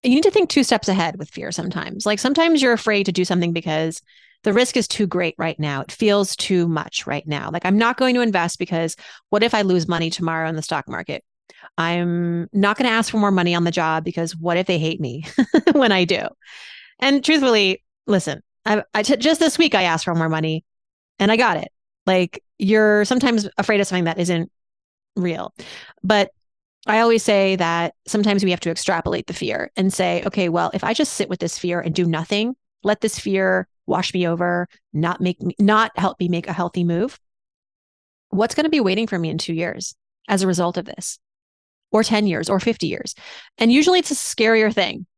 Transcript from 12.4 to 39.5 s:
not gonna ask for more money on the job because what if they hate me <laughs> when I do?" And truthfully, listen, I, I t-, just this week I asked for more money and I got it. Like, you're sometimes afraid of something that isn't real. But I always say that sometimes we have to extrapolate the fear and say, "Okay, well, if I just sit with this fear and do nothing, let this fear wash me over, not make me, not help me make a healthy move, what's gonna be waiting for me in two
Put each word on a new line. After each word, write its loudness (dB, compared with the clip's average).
not 2
gonna 0
ask 0
for -2
more 2
money 2
on 0
the 0
job -2
because -6
what -2
if -2
they 0
hate -2
me -6
<laughs> 4
when 4
I 2
do?" -2
And 2
truthfully, 2
listen, 0
I, 0
I 0
t-, 2
just 2
this 2
week 4
I 4
asked 0
for -2
more 0
money -2
and 2
I 4
got 2
it. -8
Like, 0
you're 4
sometimes 0
afraid 2
of 2
something 0
that -2
isn't 0
real. -4
But 2
I 2
always 4
say 2
that -2
sometimes 0
we 2
have -2
to -4
extrapolate -2
the -10
fear -6
and 2
say, -2
"Okay, -2
well, 0
if -6
I -2
just -2
sit -4
with -6
this -4
fear -2
and -4
do 0
nothing, -2
let 0
this -4
fear 0
wash -2
me 0
over, -2
not -2
make -2
me, -4
not 2
help -2
me 0
make -2
a -6
healthy -4
move, -2
what's 0
gonna 0
be 2
waiting 2
for -4
me -2
in -4
two -6